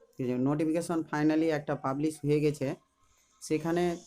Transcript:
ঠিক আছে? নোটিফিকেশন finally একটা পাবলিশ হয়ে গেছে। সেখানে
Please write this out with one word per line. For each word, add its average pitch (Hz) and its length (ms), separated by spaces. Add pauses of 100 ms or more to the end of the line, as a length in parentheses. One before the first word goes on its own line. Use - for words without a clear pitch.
(180)
ঠিক 127 120
আছে? 127 80
নোটিফিকেশন 160 640
finally 156 500
একটা 151 240
পাবলিশ 147 500
হয়ে 147 140
গেছে। 147 360 (680)
সেখানে 170 640